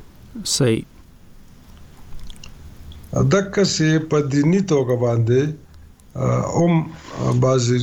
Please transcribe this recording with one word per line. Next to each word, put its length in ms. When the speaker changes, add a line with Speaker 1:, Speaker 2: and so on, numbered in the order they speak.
Speaker 1:
صحیح. 360
Speaker 2:
دقه 500
سي 340
په 240
دیني 380
توګه 360
باندې، 360
آه، 280
هم 300
بعضې 420